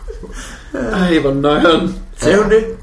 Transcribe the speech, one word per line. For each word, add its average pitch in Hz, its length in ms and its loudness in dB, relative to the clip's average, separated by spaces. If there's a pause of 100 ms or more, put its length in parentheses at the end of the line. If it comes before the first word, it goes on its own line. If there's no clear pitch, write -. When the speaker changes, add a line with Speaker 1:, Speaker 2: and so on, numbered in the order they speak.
(920)
Speaker 1:
Ej, 180 260 2
hvor 139 140 2
nøjeren. 147 600 2 (220)
Speaker 2:
Sagde 185 240 4
hun 202 100 0
det? 220 120 6 (200)